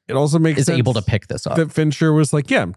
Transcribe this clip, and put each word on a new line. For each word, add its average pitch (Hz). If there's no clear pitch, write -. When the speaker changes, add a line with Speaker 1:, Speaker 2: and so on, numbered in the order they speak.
Speaker 1:
It 113
also 147
makes 160
Speaker 2:
is 135
able 127
to 113
Speaker 1:
sense -
Speaker 2:
pick 104
this -
up." -
Speaker 1:
that 160
Fincher 156
was 151
like, 147
"Yeah, 240